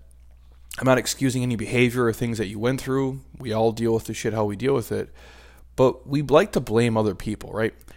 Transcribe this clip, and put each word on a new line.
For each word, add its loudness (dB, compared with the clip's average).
I'm -4
not 6
excusing -2
any 0
behavior 2
or 4
things -4
that -2
you -10
went 0
through. -2
We -6
all 2
deal 0
with 0
the -8
shit -4
how 0
we -2
deal -2
with -4
it. -6
But 2
we -2
like 4
to 0
blame 0
other 0
people, -8
right? -4